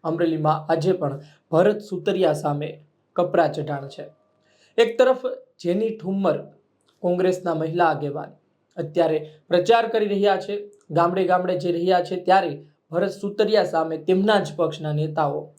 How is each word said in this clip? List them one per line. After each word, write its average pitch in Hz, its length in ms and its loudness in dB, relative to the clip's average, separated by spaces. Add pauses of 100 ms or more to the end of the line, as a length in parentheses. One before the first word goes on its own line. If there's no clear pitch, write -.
અમરેલીમાં 156 680 -2
આજે 165 200 0
પણ 143 300 -4 (300)
ભરત 190 300 4
સુતરિયા 180 520 0
સામે 147 520 -4 (300)
કપરા 175 320 2
ચઢાણ 143 400 -6
છે. - 180 -16 (720)
એક 226 220 2
તરફ 254 180 6 (420)
જેની 202 380 -2
ઠુમ્મર 185 460 -2 (560)
કોંગ્રેસના 180 540 0
મહિલા 160 320 0
આગેવાન 147 460 -2 (460)
અત્યારે 156 540 0 (160)
પ્રચાર 220 400 4
કરી 220 180 0
રહ્યા 196 320 2
છે, 202 320 -8 (220)
ગામડે 175 320 2
ગામડે 180 360 0
જઈ 175 120 -2
રહ્યા 180 300 2
છે, 180 140 -6
ત્યારે 180 500 2 (260)
ભરત 185 180 0
સુતરિયા 202 540 0
સામે 160 340 -2
તેમના 190 420 2
જ 156 160 -6
પક્ષના 151 380 -2
નેતાઓ 151 640 -2